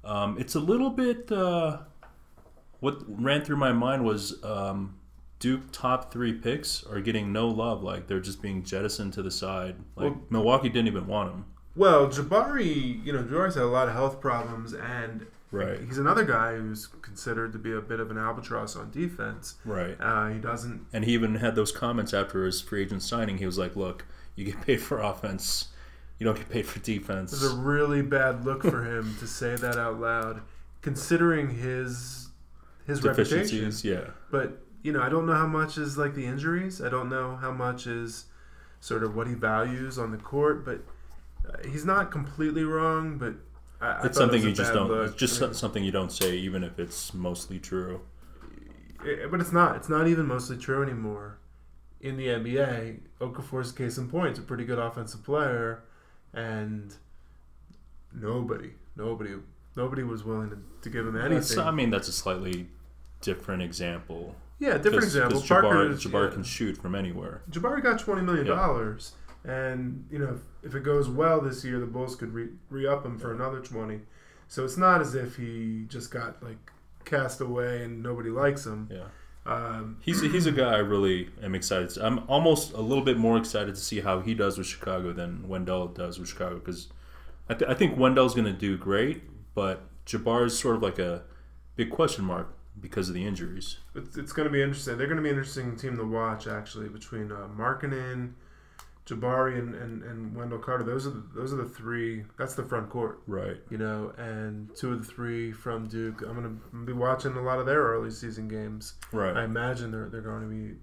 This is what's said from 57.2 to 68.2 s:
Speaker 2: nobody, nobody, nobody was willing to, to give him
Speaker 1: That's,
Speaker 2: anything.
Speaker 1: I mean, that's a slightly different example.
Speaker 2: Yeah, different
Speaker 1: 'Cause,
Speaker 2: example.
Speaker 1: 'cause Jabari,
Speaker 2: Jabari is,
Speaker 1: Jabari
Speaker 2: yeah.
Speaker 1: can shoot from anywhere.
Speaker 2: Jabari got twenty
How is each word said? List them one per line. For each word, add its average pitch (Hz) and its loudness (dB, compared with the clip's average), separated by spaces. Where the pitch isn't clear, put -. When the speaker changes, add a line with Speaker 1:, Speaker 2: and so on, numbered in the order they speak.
Speaker 2:
nobody, 110 -4
nobody, 107 -4
nobody 127 -2
was 113 -4
willing 107 -2
to, 101 -10
to 113 -8
give 113 -2
him 113 -2
Speaker 1:
That's, 117 0
Speaker 2:
anything. - 2
Speaker 1:
I 160 2
mean, 135 4
that's 101 2
a 92 -4
slightly 92 -2
different 92 -2
example. 85 -6
Speaker 2:
Yeah, 262 2
different 202 6
Speaker 1:
'Cause, 151 2
Speaker 2:
example. 131 6
Speaker 1:
'cause - -6
Jabari, 185 10
Speaker 2:
Jabari 196 8
is, 135 -2
Speaker 1:
Jabari 101 4
Speaker 2:
yeah. - -4
Speaker 1:
can 98 -4
shoot 95 -2
from 92 -4
anywhere. 90 -4
Speaker 2:
Jabari 247 0
got 233 4
twenty 196 0